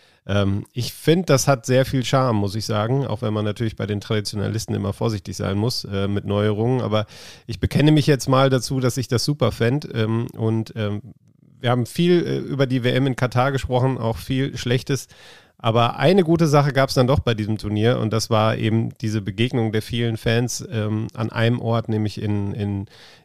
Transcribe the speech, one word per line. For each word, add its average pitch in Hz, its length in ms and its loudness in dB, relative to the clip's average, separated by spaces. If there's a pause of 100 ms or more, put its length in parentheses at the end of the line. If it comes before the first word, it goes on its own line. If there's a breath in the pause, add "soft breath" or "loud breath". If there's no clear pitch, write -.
(280 soft breath)
Ähm, 98 440 0
ich 120 220 -6
find, 170 360 2
das 139 180 4
hat 131 180 2
sehr 127 200 4
viel 131 200 -2
Charme, 131 320 2
muss 101 180 -2
ich 107 100 -6
sagen, 113 420 -2
auch 107 140 -6
wenn 107 120 -2
man 107 100 -2
natürlich 107 320 -4
bei 104 120 -6
den 104 140 -4
Traditionalisten 107 760 -4
immer 101 180 -2
vorsichtig 107 420 -4
sein 98 220 -2
muss, 110 280 -2
äh, 98 220 -4
mit 101 180 -2
Neuerungen, 107 560 0
aber 107 240 0 (420 loud breath)
ich - 120 -8
bekenne - 320 2
mich 151 160 4
jetzt 139 220 2
mal 135 200 4
dazu, 131 300 0
dass 127 180 0
ich 127 100 -4
das 120 180 0
super 139 260 0
fänd, 127 420 -2
ähm, 113 340 0 (100)
und, 110 380 -2
ähm, 104 260 -4 (580)
wir 123 120 0
haben 123 140 2
viel, 175 400 2
äh, 135 120 -2
über 135 300 0
die 123 160 0
W 123 80 2
M 131 160 2
in 127 80 0
Katar 127 360 0
gesprochen, 127 460 0
auch 113 200 -2
viel 131 400 -4
Schlechtes, 127 500 -2 (500 loud breath)
aber 117 400 2
eine 175 260 6
gute 165 240 4
Sache 143 260 4
gab's 135 200 2
dann 127 140 4
doch 131 120 4
bei 120 140 0
diesem 107 240 -2
Turnier 107 420 2
und 113 120 -2
das 110 180 -2
war 110 280 2
eben 113 320 0 (100)
diese 107 220 -4
Begegnung 110 500 -2
der 110 100 0
vielen 117 360 -4
Fans, 120 520 -2
ähm, 107 440 -2
an 110 180 -6
einem 113 300 0
Ort, 113 260 -2
nämlich 107 340 -2
in, 101 320 -2
in, 101 320 -4 (400 loud breath)